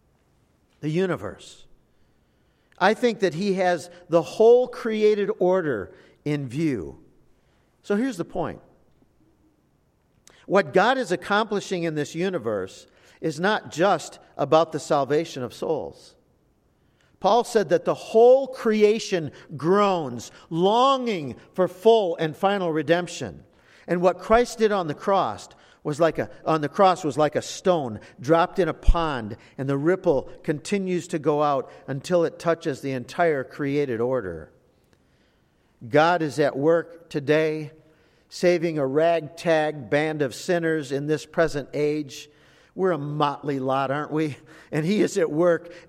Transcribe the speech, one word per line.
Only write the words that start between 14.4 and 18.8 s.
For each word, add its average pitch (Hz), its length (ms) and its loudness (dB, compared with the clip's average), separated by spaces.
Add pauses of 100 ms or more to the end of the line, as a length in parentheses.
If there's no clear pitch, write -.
the 147 80 -6
salvation 147 640 -2
of 110 100 -10
souls. 139 600 -8 (1040)
Paul 220 240 4
said 202 240 0
that 165 160 2
the 170 100 0
whole 247 540 6
creation 208 840 0 (240)